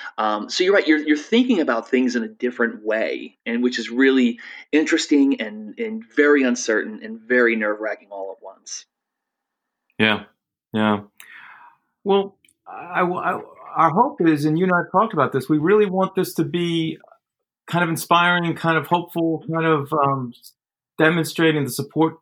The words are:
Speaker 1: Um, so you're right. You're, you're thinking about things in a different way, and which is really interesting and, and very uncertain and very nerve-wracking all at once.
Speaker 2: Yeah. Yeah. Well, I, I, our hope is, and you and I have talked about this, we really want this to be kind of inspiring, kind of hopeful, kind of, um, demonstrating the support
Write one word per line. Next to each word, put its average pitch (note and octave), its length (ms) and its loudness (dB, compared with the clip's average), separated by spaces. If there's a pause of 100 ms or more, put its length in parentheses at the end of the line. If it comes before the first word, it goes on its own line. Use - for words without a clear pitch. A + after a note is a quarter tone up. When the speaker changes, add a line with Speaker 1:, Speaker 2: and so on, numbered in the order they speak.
(160)
Speaker 1:
Um, G#2+ 320 -2
so - 160 -2
you're F#3+ 80 2
right. G3 160 2
You're, D3+ 180 2
you're D3+ 120 2
thinking A#3 420 2
about A#2+ 300 -2
things B2+ 260 0
in A#2 60 -2
a G#2+ 60 -6
different A#2 580 -4
way, G#2 580 -4
and A#2 180 -4
which B2 160 -2
is A2+ 120 -8
really B2+ 500 2 (320)
interesting C#3+ 720 2
and, G#2+ 360 -12
and A2 260 -8 (120)
very D3 260 4
uncertain A2 600 -2
and A2+ 180 -14
very B2 340 2
nerve-wracking G#2+ 560 -6
all G2 240 -12
at - 80 -20
once. - 440 -20 (1120)
Speaker 2:
Yeah. G#2+ 260 0 (480)
Yeah. G#2+ 280 0 (1040)
Well, G3 320 -2 (300)
I, E3+ 360 -6
I, F3 380 -4 (360)
our D#3+ 140 6
hope A#3+ 300 2
is, D#3 240 4
and D#3 140 2
you F#3 60 2
and F#3 80 2
I F3 60 4
have E3 140 -4
talked A3 200 2
about C#3+ 200 2
this, - 160 -2
we D#3 100 2
really G#3 280 4
want F#3 280 -2
this F#3 200 -2
to E3 100 0
be E3 540 -2 (680)
kind F3 180 0
of E3 60 0
inspiring, E3+ 640 2
kind E3 200 0
of D3+ 100 -2
hopeful, E3 640 -2
kind D#3+ 140 -2
of, D3+ 260 0
um, C#3 400 -2 (640)
demonstrating D#3+ 640 2
the B2 60 -6
support D#3+ 500 -2